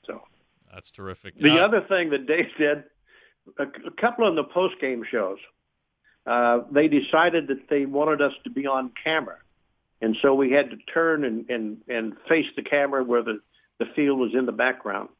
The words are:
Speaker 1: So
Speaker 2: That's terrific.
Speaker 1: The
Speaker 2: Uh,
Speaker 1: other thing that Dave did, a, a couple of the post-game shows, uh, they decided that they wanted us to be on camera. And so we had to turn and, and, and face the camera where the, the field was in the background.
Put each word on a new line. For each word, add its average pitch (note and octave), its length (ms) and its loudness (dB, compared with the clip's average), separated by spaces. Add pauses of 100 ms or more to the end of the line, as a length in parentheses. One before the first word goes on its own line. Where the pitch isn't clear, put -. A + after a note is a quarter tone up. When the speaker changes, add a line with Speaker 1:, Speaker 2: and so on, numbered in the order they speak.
Speaker 1:
So - 160 -12 (500)
Speaker 2:
That's F2+ 180 -18
terrific. F#2+ 480 -14
Speaker 1:
The D#3 220 6
Speaker 2:
Uh, F#3 60 6
Speaker 1:
other G#3+ 160 2
thing F3 280 -2
that C3+ 160 -2
Dave D#3+ 200 0 (100)
did, D3 280 0 (760)
a, C#3 60 -2
a - 260 -12 (100)
couple A#3 260 0
of F3 80 2
the D3 100 0
post-game C3+ 680 -2
shows, G2 260 -2 (880)
uh, A#2+ 340 2 (100)
they D3 180 4
decided D#3 600 2
that C3+ 200 -4
they C#3+ 160 0
wanted C#3+ 380 0
us C#3 100 2 (120)
to B2 60 -8
be C3+ 160 -6
on C3 260 -4 (120)
camera. D#3 320 -2 (640)
And A2 220 0
so C3+ 120 6
we C3+ 160 2
had C3+ 200 2
to - 80 -14 (120)
turn D#3+ 340 0
and, A#2 260 -6
and, A2 360 -6
and A2+ 300 -6 (140)
face E3 160 2 (100)
the G#2+ 60 -8
camera C#3 420 0
where A#2+ 180 2
the, A2 180 -6 (380)
the A#2 60 -4 (100)
field C#3 240 2
was A#2 160 0
in B2+ 120 0
the A#2 60 -4
background. G#2+ 680 -4